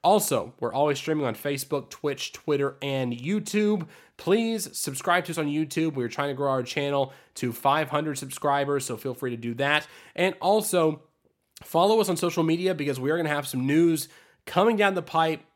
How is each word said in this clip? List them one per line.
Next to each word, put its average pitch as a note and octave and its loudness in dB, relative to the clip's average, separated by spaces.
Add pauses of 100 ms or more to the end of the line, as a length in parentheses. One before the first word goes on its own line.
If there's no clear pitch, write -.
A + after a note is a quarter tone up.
Also, E3+ 2
we're A#2 -4
always C#3+ 2
streaming D#3 -2
on C3 -2
Facebook, C#3 -4
Twitch, - -6
Twitter, C#3 -2
and C3 -2
YouTube. G#3 0 (300)
Please A3+ 0
subscribe F3 -2
to E3+ -8
us D#3 -6
on D#3 -2
YouTube. D#3 -2
We're A#2+ -2
trying C#3+ -4
to C#3 -4
grow C#3 0
our C3 0
channel C#3 -2 (220)
to A#2+ -4
five C#3+ 2
hundred D3 -2
subscribers, C#3 -2
so A#2+ -6
feel B2+ -6
free B2+ -6
to A#2 -6
do A#2 -6
that. C#3+ 0 (280)
And F#3 0
also, F3+ 2 (600)
follow G3+ 4
us F#3+ 0
on E3+ 0
social E3+ 0
media E3+ 2
because C#3+ -4
we C3+ 0
are D#3+ 2
gonna D#3+ -2
have D3 -2
some C3 -2
news D#3+ 4 (380)
coming G#3+ 4
down G3+ 2
the F3 -2
pipe D#3+ 0 (160)